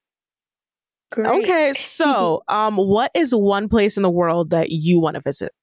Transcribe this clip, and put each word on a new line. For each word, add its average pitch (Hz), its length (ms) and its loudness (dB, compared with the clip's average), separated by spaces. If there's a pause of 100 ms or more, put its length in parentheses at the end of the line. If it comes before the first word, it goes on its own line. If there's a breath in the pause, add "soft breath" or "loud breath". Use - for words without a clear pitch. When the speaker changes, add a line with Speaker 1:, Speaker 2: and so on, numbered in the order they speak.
(1120)
Speaker 1:
Great. 220 160 -4 (180)
Speaker 2:
Okay, 320 280 0
so, 247 720 0
Speaker 1:
<laughs> - 40 -6
Speaker 2:
um, 214 280 0
what 202 380 0
is 277 200 0
one 202 340 0
place 208 280 2
in 202 80 0
the 180 60 2
world 170 400 0
that 165 200 0
you 165 300 2
wanna 156 200 -2
visit? - 320 -6 (100)